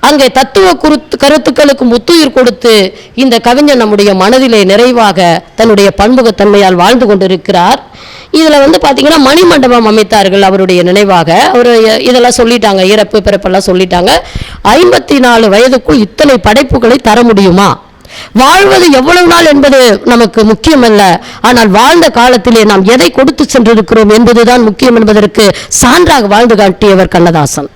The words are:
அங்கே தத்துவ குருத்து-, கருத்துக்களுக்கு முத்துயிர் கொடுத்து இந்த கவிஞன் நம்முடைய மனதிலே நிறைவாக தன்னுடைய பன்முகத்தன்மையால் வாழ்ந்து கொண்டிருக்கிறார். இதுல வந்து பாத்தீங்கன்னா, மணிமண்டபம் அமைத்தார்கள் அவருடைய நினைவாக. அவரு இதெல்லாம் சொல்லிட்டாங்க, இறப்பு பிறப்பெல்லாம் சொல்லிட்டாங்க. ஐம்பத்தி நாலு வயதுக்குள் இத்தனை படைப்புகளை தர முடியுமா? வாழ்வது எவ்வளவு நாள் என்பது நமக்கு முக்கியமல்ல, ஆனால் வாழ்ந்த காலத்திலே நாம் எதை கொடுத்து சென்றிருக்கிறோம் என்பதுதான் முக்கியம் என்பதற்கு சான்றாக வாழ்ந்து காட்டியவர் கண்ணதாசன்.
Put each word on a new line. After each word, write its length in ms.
அங்கே 300
தத்துவ 420
குருத்து-, 440
கருத்துக்களுக்கு 680
முத்துயிர் 480
கொடுத்து 420
இந்த 240
கவிஞன் 380
நம்முடைய 380
மனதிலே 500
நிறைவாக 760
தன்னுடைய 420
பன்முகத்தன்மையால் 800
வாழ்ந்து 320
கொண்டிருக்கிறார். 760
இதுல 260
வந்து 240
பாத்தீங்கன்னா, 360
மணிமண்டபம் 680
அமைத்தார்கள் 560
அவருடைய 400
நினைவாக. 600
அவரு 640
இதெல்லாம் 320
சொல்லிட்டாங்க, 480
இறப்பு 380
பிறப்பெல்லாம் 440
சொல்லிட்டாங்க. 440
ஐம்பத்தி 500
நாலு 300
வயதுக்குள் 520
இத்தனை 380
படைப்புகளை 580
தர 260
முடியுமா? 680
வாழ்வது 580
எவ்வளவு 360
நாள் 200
என்பது 580
நமக்கு 400
முக்கியமல்ல, 580
ஆனால் 280
வாழ்ந்த 400
காலத்திலே 560
நாம் 200
எதை 260
கொடுத்து 360
சென்றிருக்கிறோம் 680
என்பதுதான் 460
முக்கியம் 360
என்பதற்கு 560
சான்றாக 440
வாழ்ந்து 300
காட்டியவர் 520
கண்ணதாசன். 680